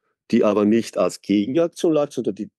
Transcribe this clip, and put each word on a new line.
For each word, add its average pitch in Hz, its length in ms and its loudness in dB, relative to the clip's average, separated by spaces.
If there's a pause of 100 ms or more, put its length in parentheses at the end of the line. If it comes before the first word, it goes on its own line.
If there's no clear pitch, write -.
(320)
die 113 120 2
aber 104 220 2
nicht 110 320 0
als 90 240 -2
Gegenaktion 139 720 0
läuft, 147 200 -2
sondern 110 220 -6
die 104 240 -12